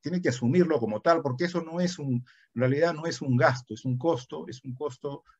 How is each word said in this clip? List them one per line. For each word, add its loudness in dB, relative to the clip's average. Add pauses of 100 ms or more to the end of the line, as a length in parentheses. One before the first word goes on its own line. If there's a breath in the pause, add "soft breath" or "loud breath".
tiene -4
que 2
asumirlo 2
como -2
tal, 4
porque -2
eso -2
no -8
es -2
un, -2 (300 soft breath)
en -2
realidad 2
no -6
es -6
un 2
gasto, 2
es -12
un -2
costo, -2
es -14
un -10
costo -10 (160 soft breath)